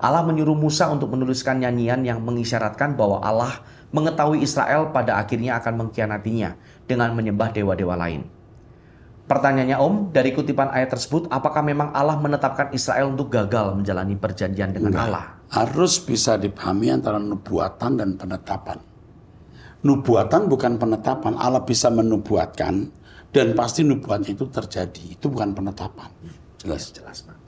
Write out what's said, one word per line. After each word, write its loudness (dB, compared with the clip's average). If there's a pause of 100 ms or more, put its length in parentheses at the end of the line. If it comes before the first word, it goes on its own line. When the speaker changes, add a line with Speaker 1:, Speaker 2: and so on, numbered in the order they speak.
Speaker 1:
Allah 2
menyuruh 2
Musa 2
untuk -2
menuliskan -2
nyanyian 0
yang -2
mengisyaratkan -2
bahwa 2
Allah -2 (320)
mengetahui 2
Israel 0
pada 2
akhirnya -2
akan -2
mengkhianatinya -4 (320)
dengan 2
menyembah 0
dewa-dewa 0
lain. -4 (1000)
Pertanyaannya 4
Om, 4 (160)
dari 2
kutipan 0
ayat 0 (100)
tersebut, -2
apakah 0
memang 0
Allah 2
menetapkan 0
Israel 0
untuk -2
gagal 0
menjalani 0
perjanjian -2
dengan 0
Speaker 2:
Enggak. 0
Speaker 1:
Allah? -2 (280)
Speaker 2:
Harus 2
bisa 0
dipahami -2
antara 0
nubuatan -2
dan -2
penetapan. -8 (1040)
Nubuatan 4
bukan 2
penetapan. 0
Allah 2
bisa 2
menubuatkan 0 (400)
dan 4
pasti 2
nubuatnya 0
itu -6
terjadi. -8
Itu -2
bukan -2
penetapan. -8 (480)
Jelas? -8
Speaker 1:
Iya, -20
jelas, -18
Pak. -20 (120)